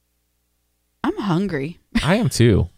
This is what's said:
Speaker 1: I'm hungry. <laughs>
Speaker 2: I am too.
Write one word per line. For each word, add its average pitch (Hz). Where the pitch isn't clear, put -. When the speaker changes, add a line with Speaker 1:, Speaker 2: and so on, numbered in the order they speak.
Speaker 1:
I'm 381
hungry. 175
<laughs> -
Speaker 2:
I 175
am 214
too. 95